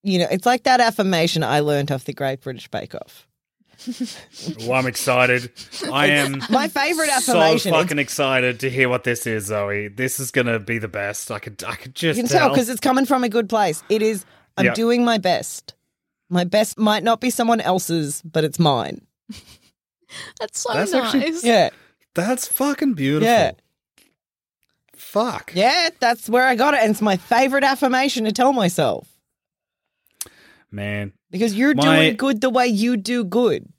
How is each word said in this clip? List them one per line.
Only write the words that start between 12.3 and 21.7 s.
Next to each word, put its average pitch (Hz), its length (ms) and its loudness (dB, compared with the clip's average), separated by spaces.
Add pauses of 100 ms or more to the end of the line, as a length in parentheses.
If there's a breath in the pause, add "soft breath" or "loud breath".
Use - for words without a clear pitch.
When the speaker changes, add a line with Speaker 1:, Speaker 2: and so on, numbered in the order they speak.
Speaker 2:
tell. 277 80 2
Speaker 1:
'cause 240 140 2
it's 254 100 -6
coming 262 260 2
from 254 200 0
a 233 40 -2
good 214 200 -2
place. 196 400 0
It 208 120 2
is, 214 220 -2 (320 soft breath)
"I'm 196 120 0
Speaker 2:
Yeah. - 60 0
Speaker 1:
doing 233 300 0
my 233 140 2
best. - 560 -4 (560)
My 175 160 0
best 214 340 0
might 214 240 2
not 226 160 2
be 254 100 0
someone 233 300 0
else's, 170 640 -2
but 160 220 -2
it's 139 120 -6
mine." 135 440 0 (1400 loud breath)
Speaker 3:
That's - 220 -10
so - 120 -4
Speaker 2:
That's 311 200 0
actually 262 380 0
Speaker 3:
nice. 320 120 -6
Speaker 1:
Yeah. 220 260 4 (460 soft breath)